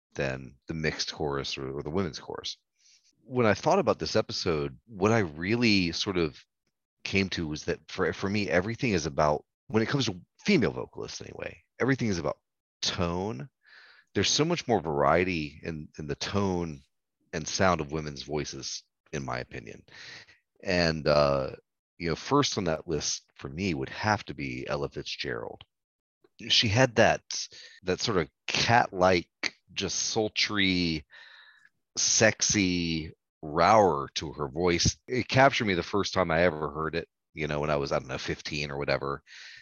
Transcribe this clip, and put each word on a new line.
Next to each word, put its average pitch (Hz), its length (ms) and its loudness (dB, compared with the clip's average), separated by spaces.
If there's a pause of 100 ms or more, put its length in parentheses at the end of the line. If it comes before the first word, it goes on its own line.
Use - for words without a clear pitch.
(140)
than 65 400 -4 (140)
the 82 60 -6
mixed 78 380 -4
chorus 69 460 -4
or, 67 180 -6
or 71 60 -6
the 76 80 -8
women's 87 280 -4
chorus. - 380 -12 (720)
When 123 180 2
I 107 80 8
thought 170 260 2
about 110 200 2
this 80 180 -4
episode, 78 580 0 (120)
what 104 260 0
I 117 60 4
really 95 760 2
sort 95 240 -4
of 80 260 0 (600)
came 95 260 0
to 85 160 -4
was 76 180 -6
that 82 140 -4 (100)
for, 82 240 -2
for - 160 -4
me, 101 220 -2
everything 107 400 0
is 82 160 0
about, 76 360 2 (260)
when 110 140 2
it 110 60 -2
comes 139 160 0
to 92 160 -4 (240)
female 123 280 4
vocalists - 500 -10
anyway, - 340 -12 (240)
everything 127 280 2
is 92 100 0
about 73 180 -4 (460)
tone. 98 640 -4 (680)
There's 98 140 2
so - 160 2
much 165 240 -2
more 110 120 4
variety 76 800 2
in, 80 260 -8 (100)
in 78 80 -10
the 71 100 -4
tone 87 640 -2 (500)
and 80 160 -6
sound 90 320 2
of 71 120 -8
women's 76 320 -8
voices, 71 580 -8 (300)
in 71 120 -6
my 62 140 -6
opinion. 60 440 -12 (800)
And, 82 440 0
uh, 71 440 4 (460)
you 82 140 -4
know, 76 60 0
first - 420 0
on 101 60 -2
that 78 220 -2
list 76 360 -4 (140)
for - 120 -12
me 85 240 -4
would 67 180 -4
have 104 360 0
to - 80 -10
be 67 340 -8
Ella 71 220 -4
Fitzgerald. - 720 -10 (840)
She 117 200 4
had 117 280 4
that, 92 260 6 (640)
that 92 160 0
sort 104 180 0
of 78 100 2 (200)
cat-like, - 1080 2 (180)
just 92 260 -4
sultry, 95 1080 0 (920)
sexy 87 1160 2 (280)
rower 82 720 4
to 73 180 -6
her 71 160 -4
voice. 85 480 2 (100)
It 123 220 -4
captured 131 380 4
me 98 80 2
the 82 100 0
first 98 280 -2
time 92 160 2
I 82 140 4
ever 78 280 2
heard 78 260 -4
it, 85 120 -6 (260)
you 76 120 -4
know, 76 140 -2
when 76 100 -2
I 76 60 2
was, 71 160 -2
I 78 60 0
don't 65 100 -6
know, 65 100 -6
fifteen 73 520 -6
or 69 80 -8
whatever. 69 440 -4 (400)